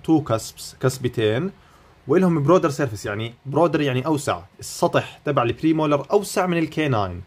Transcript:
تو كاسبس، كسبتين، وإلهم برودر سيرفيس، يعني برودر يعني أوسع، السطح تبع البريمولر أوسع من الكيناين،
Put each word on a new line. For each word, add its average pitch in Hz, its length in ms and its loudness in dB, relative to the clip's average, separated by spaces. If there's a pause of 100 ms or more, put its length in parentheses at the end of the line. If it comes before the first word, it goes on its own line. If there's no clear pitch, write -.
تو 160 180 4
كاسبس، - 580 -6
كسبتين، 123 720 0 (580)
وإلهم 170 340 4
برودر 160 280 4
سيرفيس، 123 360 -4
يعني 110 280 -6 (120)
برودر 151 340 2
يعني 127 260 0
أوسع، 139 340 -2 (200)
السطح - 640 -2
تبع 135 180 0
البريمولر 147 680 0
أوسع 196 360 0
من 170 120 0
الكيناين، 120 680 -2